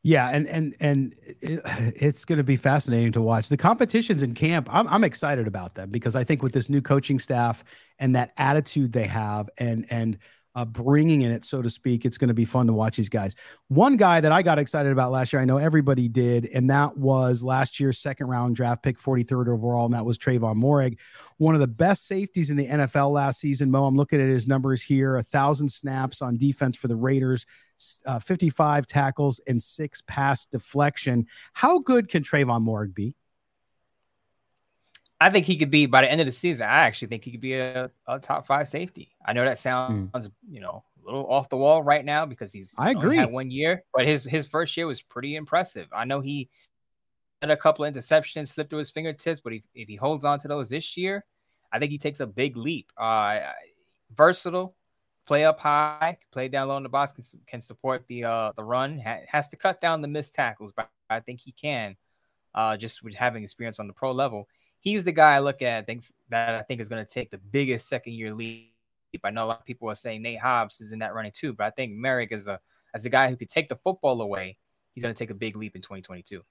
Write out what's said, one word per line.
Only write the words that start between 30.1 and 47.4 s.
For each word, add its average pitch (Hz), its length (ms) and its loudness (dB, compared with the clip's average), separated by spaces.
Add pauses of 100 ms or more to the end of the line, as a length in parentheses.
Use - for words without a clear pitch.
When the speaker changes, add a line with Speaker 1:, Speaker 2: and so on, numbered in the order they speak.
Speaker 1:
deflection. 131 840 -2 (240)
How 320 280 4
good 247 280 2
can 160 160 -2
Trayvon 123 400 2
Moehrig 107 300 -2
be? 107 240 -6 (2000)
Speaker 2:
I 170 120 6
think 190 160 6
he 185 100 2
could 147 160 0
be, 147 140 6
by 131 160 6
the 135 100 4
end 156 80 2
of 147 80 2
the 127 60 -4
season, 123 340 -2
I 135 120 4
actually 120 280 2
think 113 160 -10
he 120 80 -16
could 117 80 -16
be 131 140 -6
a, 127 360 -6 (160)
a 131 140 -6
top 139 260 -6
five 143 220 0
safety. - 480 -10 (100)
I 107 60 -2
know 120 140 2
that 127 120 0
sounds, 123 680 -4
Speaker 1:
Hmm. 175 280 -20
Speaker 2:
you 113 60 -18
know, 98 240 -14 (180)
a - 40 -20
little 135 220 -6
off 131 200 2
the 135 80 -6
wall 151 260 6
right 143 220 4
now 147 220 0
because 120 260 -14
he's 95 260 -18
Speaker 1:
I 131 160 2
Speaker 2:
only 175 220 2
had 147 80 4
Speaker 1:
agree. 120 100 -2
Speaker 2:
one 131 160 -6
year, 156 440 -2
but 127 120 4
his, 143 200 0
his 147 200 -4
first 156 300 -4
year 170 100 -4
was 131 160 -8
pretty 143 360 -10
impressive. 151 560 -4
I 113 100 -4
know 135 160 -4
he 139 300 -8 (920)